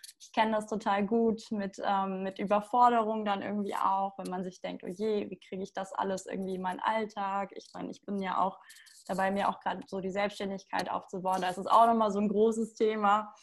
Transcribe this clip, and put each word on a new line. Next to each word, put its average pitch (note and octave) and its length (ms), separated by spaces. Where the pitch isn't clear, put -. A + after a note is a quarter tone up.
Ich - 140
kenn A3 220
das G#3+ 140
total G3+ 380
gut A3+ 460
mit, G3 340
ähm, G3 380
mit F#3+ 160
Überforderung A3 840
dann G3 160
irgendwie G3+ 340
auch, G3 420
wenn F#3 120
man F#3 160
sich F#3 160
denkt, F3+ 240
"Oh - 20
je, G#3 420
wie F#3 120
kriege F#3+ 200
ich G3 120
das F#3+ 180
alles F#3+ 340
irgendwie F#3+ 300
in F#3 60
meinen F#3 180
Alltag?" G3+ 720
Ich - 200
meine, F#3 180
ich - 140
bin G3+ 160
ja F#3 160
auch F#3+ 240
dabei, F#3+ 260
mir G3 180
auch F#3+ 100
grad - 300
so G3 100
die F#3 100
Selbstständigkeit G3 800
aufzubauen. F#3 520
Da F3+ 80
ist F3+ 80
es F#3+ 100
auch A3 180
nochmal A3+ 260
so G3 80
ein G#3 100
großes A3 460
Thema. G#3+ 680